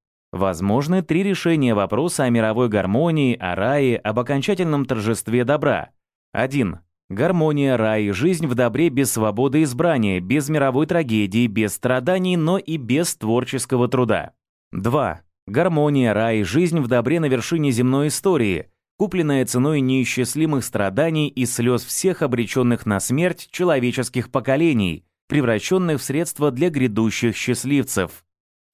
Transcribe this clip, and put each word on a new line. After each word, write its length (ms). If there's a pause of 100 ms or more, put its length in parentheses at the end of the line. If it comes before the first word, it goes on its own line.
(300)
Возможны 720
три 200
решения 520
вопроса 500
о 40
мировой 400
гармонии, 680
о 200
рае, 420
об 240
окончательном 640
торжестве 600
добра. 460 (420)
Один. 480 (280)
Гармония, 680
рай, 320
жизнь 360
в 80
добре 360
без 220
свободы 500
избрания, 580
без 300
мировой 340
трагедии, 600
без 260
страданий, 640
но 220
и 180
без 400
творческого 720
труда. 440 (400)
Два. 500 (240)
Гармония, 680
рай, 300
жизнь 380
в 80
добре 320
на 40
вершине 460
земной 380
истории, 580 (320)
купленная 480
ценой 340
неисчислимых 840
страданий 640
и 180
слез 360
всех 380
обреченных 640
на 160
смерть 500
человеческих 800
поколений, 760 (220)
превращенных 760
в 20
средства 460
для 180
грядущих 680
счастливцев. 920 (460)